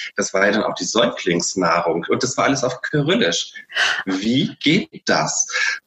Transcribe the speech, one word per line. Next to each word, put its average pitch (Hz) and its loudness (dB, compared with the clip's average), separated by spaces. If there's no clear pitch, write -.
Das 101 -2
war 98 2
ja 104 4
dann 107 0
auch - -2
die - -6
Säuglingsnahrung. 85 0
Und 110 0
das - -2
war 110 2
alles 135 2
auf - -4
Kyrillisch. 147 0
Wie 107 0
geht - 0
das? 78 0